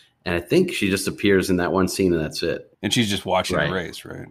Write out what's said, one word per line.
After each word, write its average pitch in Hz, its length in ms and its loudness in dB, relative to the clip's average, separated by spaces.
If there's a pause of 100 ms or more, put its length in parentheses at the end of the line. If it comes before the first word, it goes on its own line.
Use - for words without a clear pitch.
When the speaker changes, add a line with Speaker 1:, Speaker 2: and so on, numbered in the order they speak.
(240)
Speaker 1:
And 90 120 -2
I 82 40 -2
think 170 320 2
she 101 160 0
just 98 200 0
appears 95 420 2
in 90 60 4
that 87 160 0
one 92 160 2
scene, 92 260 2
and 80 80 0
that's 73 220 -6
it. - 280 -4 (100)
Speaker 2:
And 101 120 -2
she's 113 160 2
just 98 160 -4
watching 92 300 0
Speaker 1:
Right. 73 120 0
Speaker 2:
the 90 60 -2
race, 82 300 -8
right? - 260 -12